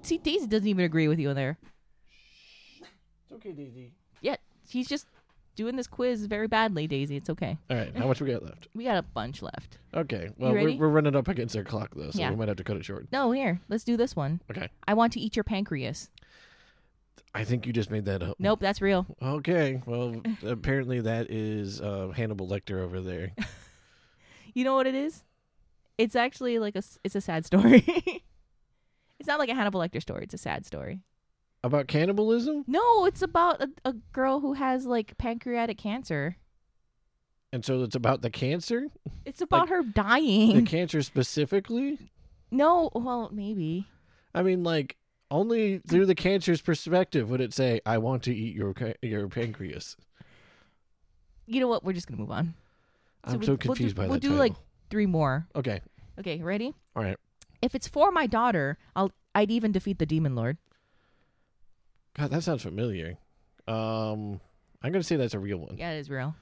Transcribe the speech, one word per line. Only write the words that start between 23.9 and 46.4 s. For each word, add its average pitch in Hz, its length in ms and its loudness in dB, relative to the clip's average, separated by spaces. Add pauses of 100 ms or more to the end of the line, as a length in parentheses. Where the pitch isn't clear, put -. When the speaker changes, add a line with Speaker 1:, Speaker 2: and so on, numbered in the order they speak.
Speaker 1:
You 247 100 0
know 269 100 2
what 262 120 4
it 262 80 0
is? 285 280 -4 (760)
It's 220 180 2
actually, 247 420 0
like, 208 180 -2
a - 20 -4
s-, - 260 -10
it's 196 100 -6
a 202 60 -2
sad 165 260 -4
story. 226 380 10
<laughs> 349 400 -2 (960)
It's 294 100 -14
not 294 100 2
like 269 120 2
a 247 40 0
Hannibal 202 260 0
Lecter 165 220 -2
story. - 220 -8
It's - 100 -14
a - 40 -8
sad - 280 -6
story. 73 340 -8 (600)
Speaker 2:
About 131 240 2
cannibalism? 220 800 2
Speaker 1:
No, 415 380 4
it's - 180 2
about 349 400 2
a, 269 80 -4 (140)
a 254 80 0 (200)
girl 269 280 0
who 277 140 -2
has, 262 300 -2
like, 240 320 -2
pancreatic 233 600 -4
cancer. 175 600 -4 (1120)
Speaker 2:
And 120 120 -6
so 127 200 0
it's 110 100 -4
about 123 280 0
the 117 80 -2
cancer? 180 580 -2 (360)
Speaker 1:
It's - 160 -10
about 339 200 4
Speaker 2:
Like, 339 80 4
Speaker 1:
her 349 160 2
dying. 220 720 4
Speaker 2:
the 233 120 8
cancer 160 340 0
specifically? 202 960 -2 (520)
Speaker 1:
No, 311 460 4
well, 240 360 -4
maybe. 196 540 -4 (480)
Speaker 2:
I 175 80 2
mean, 185 220 2
like, 160 320 0 (340)
only 208 480 2
through 180 280 4
the 185 100 4
cancer's 185 440 2